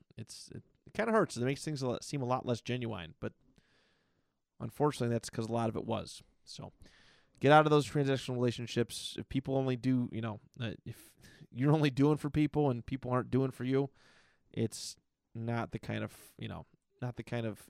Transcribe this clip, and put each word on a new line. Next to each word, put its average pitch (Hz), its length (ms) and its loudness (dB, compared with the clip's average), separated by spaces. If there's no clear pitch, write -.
it's, - 340 -14
it, - 120 -14
it - 100 -20
kinda 220 180 0
hurts. 202 240 4
It 120 80 0
makes 135 200 -2
things 151 160 -6
a 131 80 -2
lot, - 140 -2
seem 143 200 -6
a 120 40 -2
lot 127 180 -2
less 120 160 0
genuine, 113 600 -6
but - 120 -6
unfortunately, 120 560 0
that's - 160 -4
'cause 113 160 -4
a 113 60 -6
lot 113 160 0
of 113 80 -4
it - 80 -4
was. - 400 -8
So, - 280 -14
get 135 140 6
out 151 120 10
of 151 60 2
those 147 180 6
transactional 135 460 0
relationships. 120 840 -2
If - 100 -8
people 135 280 -2
only 131 200 0
do, 123 360 0
you 110 80 -6
know, 110 200 -6
uh, 117 120 -6
if - 260 -14
you're 139 220 4
only 156 180 6
doing 139 280 6
for 151 100 -6
people 147 420 2
and 120 140 -2
people 127 260 -6
aren't 123 200 0
doing 131 200 2
for 123 140 -8
you, 135 240 2
it's - 440 -4
not 117 380 -4
the 113 60 -4
kind 110 260 -6
of, 107 80 -8
you 110 120 -10
know, 85 180 -10
not 123 160 -6
the 120 60 -6
kind 117 240 -4
of 104 240 -8